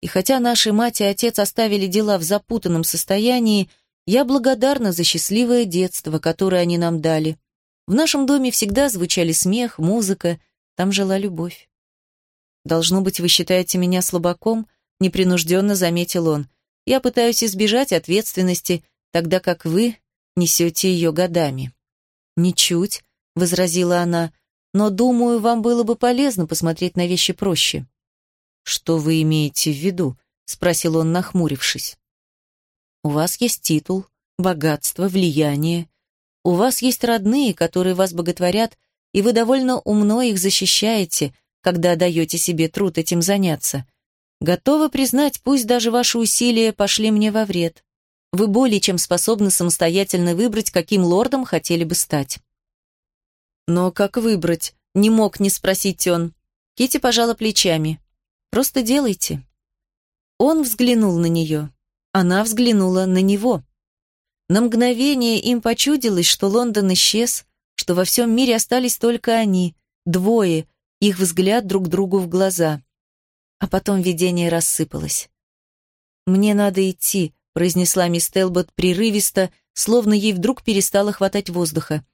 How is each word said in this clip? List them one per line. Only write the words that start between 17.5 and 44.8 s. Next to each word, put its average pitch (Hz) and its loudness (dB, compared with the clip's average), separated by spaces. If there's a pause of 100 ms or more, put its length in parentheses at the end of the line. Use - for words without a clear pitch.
ответственности, 180 -2 (260)
тогда 170 0
как 175 -4
вы 214 0 (400)
несете 170 0
ее 170 0
годами». 156 -2 (640)
«Ничуть», 175 0 (320)
возразила 175 0
она, 170 -2 (400)
«но, 208 2
думаю, 240 2
вам 233 0
было 240 2
бы 233 0
полезно 240 0
посмотреть 165 -4
на 175 0
вещи 180 -2
проще». 165 -2 (760)
«Что - -4
вы 160 0
имеете 156 0
в 143 -4
виду?» 170 -4 (280)
спросил 165 -2
он, 160 0
нахмурившись. 170 -4 (1080)
«У - -2
вас 156 -2
есть 240 -2
титул, 180 -2 (320)
богатство, 165 -2
влияние. 165 0 (540)
У 180 0
вас 233 0
есть 247 0
родные, 233 0
которые 180 0
вас 185 0
боготворят, 180 -2 (360)
и 196 0
вы 233 2
довольно 254 2
умно 214 2
их 214 0
защищаете, 190 0 (280)
когда 175 2
даете 165 0
себе 160 0
труд 185 -2
этим 170 0
заняться. 175 -2 (540)
Готова 294 2